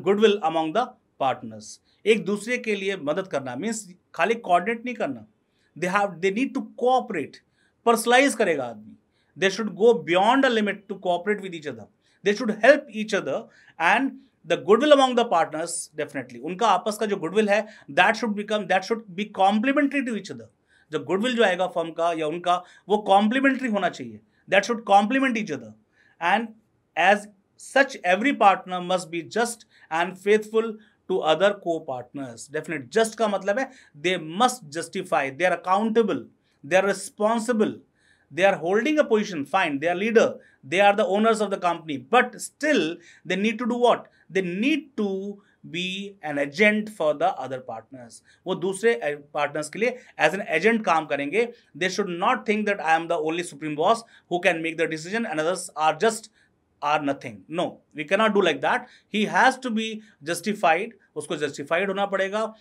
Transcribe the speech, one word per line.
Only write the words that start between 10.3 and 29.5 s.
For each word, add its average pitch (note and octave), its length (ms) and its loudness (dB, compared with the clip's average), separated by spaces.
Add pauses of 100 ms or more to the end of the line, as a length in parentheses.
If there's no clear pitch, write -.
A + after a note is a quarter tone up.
a C4 60 4
limit G#3+ 260 0 (160)
to F#3 140 -10
cooperate F#3 360 -2
with F3+ 120 -10
each D3+ 120 -14
other। A2+ 180 -10 (420)
They G#3 120 2
should A3+ 260 -4
help D4 160 8 (160)
each G#3+ 260 -4
other D3 200 -4 (400)
and A3 280 4 (380)
the E3+ 80 2
goodwill A#3 360 4
among C4 220 6
the A#3 180 2
partners D#3+ 380 -2 (300)
definitely। B2+ 400 -10
उनका F3+ 280 -2
आपस G3+ 280 0
का A3+ 100 -4
जो G3+ 100 -2
गुडविल F#3+ 320 -2
है, G#3 180 0 (240)
that F3+ 220 4
should A3 240 -4
become, G#3 300 -4
that F#3 140 0
should A3 200 -4 (140)
be G3 100 -6 (160)
complementary C4+ 640 2
to A#3+ 80 -6
each G3+ 180 -8
other। A#2 160 -14 (480)
जो D3 120 -6
गुडविल G3+ 320 0
जो A3+ 80 4
आएगा F#3 220 2
फर्म E3+ 240 -4
का E3 220 -2
या D#3+ 140 -4
उनका, F3 360 0 (260)
वो G#3 100 4
कॉम्प्लीमेंट्री A#3 680 4
होना G3 200 0
चाहिए। A#2 320 -10 (300)
That G3 200 4
should A3+ 200 -4
complement A3+ 460 4
each F3+ 140 -6
other। A#2 220 -10 (500)
And G3+ 240 2 (520)
as F#3+ 200 6 (580)
such, F3+ 420 2
every A#3+ 200 0
partner F#3 420 4 (120)
must E3+ 220 -2
be E3+ 80 -6 (140)
just A3+ 200 0 (360)